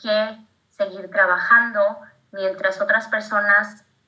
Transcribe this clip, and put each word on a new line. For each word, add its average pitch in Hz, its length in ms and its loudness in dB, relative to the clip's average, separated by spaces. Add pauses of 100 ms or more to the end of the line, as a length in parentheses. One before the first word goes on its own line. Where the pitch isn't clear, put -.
que 214 460 -4 (220)
seguir 190 420 -6
trabajando 214 720 2 (500)
mientras 190 480 -4
otras 214 300 -2
personas 208 760 0 (220)